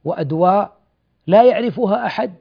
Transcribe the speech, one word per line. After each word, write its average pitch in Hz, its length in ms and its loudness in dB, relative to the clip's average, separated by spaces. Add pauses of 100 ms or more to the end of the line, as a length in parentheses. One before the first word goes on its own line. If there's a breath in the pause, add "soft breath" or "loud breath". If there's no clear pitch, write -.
وأدواء 170 720 -2 (500)
لا 202 180 6
يعرفها 233 600 0
أحد 208 340 -6